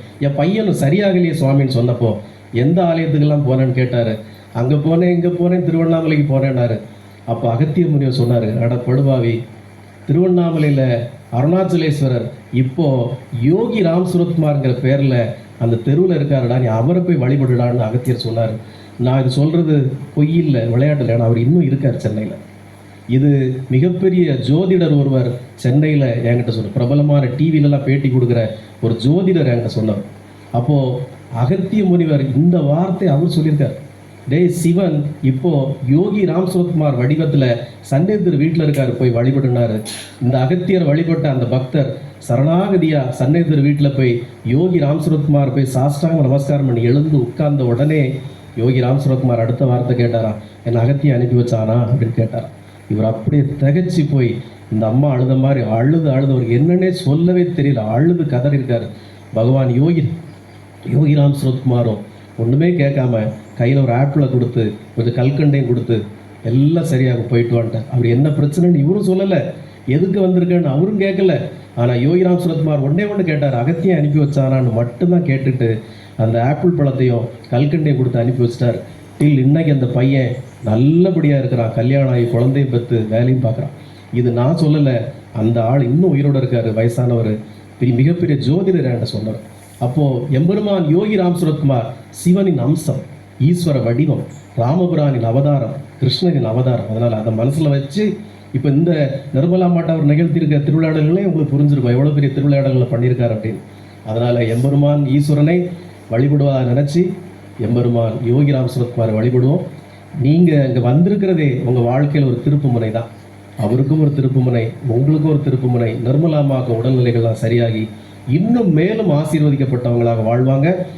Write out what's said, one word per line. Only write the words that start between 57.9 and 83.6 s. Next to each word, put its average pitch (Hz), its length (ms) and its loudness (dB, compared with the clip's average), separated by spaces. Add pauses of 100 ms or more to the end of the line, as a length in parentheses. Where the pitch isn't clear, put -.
கதறிருக்காரு. 127 640 -2 (480)
பகவான் 123 400 2
யோகி, 147 340 2 (840)
யோகி 147 240 2
ராம் 143 180 4 (100)
சுரத்குமாரும் 120 540 0 (400)
ஒண்ணுமே 135 300 2
கேட்காம 139 500 0 (400)
கையில 135 240 2
ஒரு 120 100 0
ஆப்பிளை 139 380 0
கொடுத்து 113 420 -2 (240)
கொஞ்சம் 117 180 -2
கல்கண்டையும் 139 520 0
கொடுத்து, 120 360 -2 (420)
"எல்லாம் 143 400 2
சரியாக 127 340 0
போயிட்டு 117 440 0
வந்துட்டார்." 113 300 -6
அவர் 120 140 0
என்ன 127 220 2
பிரச்சனைன்னு 151 480 2
இவரும் 180 320 0
சொல்லல, 185 340 0 (440)
எதுக்கு 185 340 0
வந்திருக்கேன்னு 180 440 2
அவரும் 180 360 0
கேட்கல. 185 400 0 (360)
ஆனா 123 180 0
யோகி 151 280 2
ராம் 175 180 2
சுரத்குமார் 151 420 0
ஒண்ணே 165 240 0
ஒண்ணு 202 160 -2
கேட்டார், 147 320 0
"அகத்தியை 165 440 0
அனுப்பி 147 220 2
வச்சானான்னு" 135 520 0
மட்டும்தான் 165 520 0
கேட்டுட்டு 127 540 0 (380)
அந்த 113 280 0
ஆப்பிள் 156 320 0
பழத்தையும் 127 520 0 (220)
கல்கண்டையும் 147 460 0
கொடுத்து 123 220 0
அனுப்பி 120 260 0
வச்சிட்டார். 123 340 -2 (400)
டில் 143 200 4
இன்னைக்கு 147 340 2
அந்த 131 140 0
பையன் 131 460 0 (320)
நல்லபடியா 147 760 2
இருக்கிறான், 117 360 -2
கல்யாணம் 131 380 2
ஆகி 120 120 2
குழந்தையும் 127 460 0
பெத்து 113 400 -2
வேலையும் 123 320 2
பார்க்கறான். - 320 -4 (380)